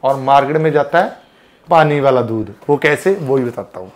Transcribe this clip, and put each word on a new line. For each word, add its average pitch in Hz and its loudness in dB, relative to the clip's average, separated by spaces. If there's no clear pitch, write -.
और 135 2
मार्केट 135 2
में 156 0
जाता 143 0
है - -4
पानी 156 4
वाला 131 2
दूध। 110 -6
वो 147 2
कैसे, 147 0
वो 139 -2
ही 131 0
बताता 117 -10
हूं। 92 -16